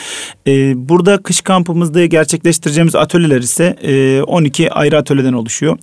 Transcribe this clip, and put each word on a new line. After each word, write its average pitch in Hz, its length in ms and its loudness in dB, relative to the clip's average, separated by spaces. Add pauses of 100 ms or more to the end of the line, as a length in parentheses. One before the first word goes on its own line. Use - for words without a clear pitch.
(480)
Ee, 135 420 0
burada 180 280 4
kış 190 240 -4
kampımızda 175 640 0
gerçekleştireceğimiz 160 920 0
atölyeler 156 460 2
ise, 170 420 -2
e, 135 380 2
on 165 220 0
iki 151 280 0
ayrı 151 260 2
atölyeden 135 360 0
oluşuyor. 120 500 -4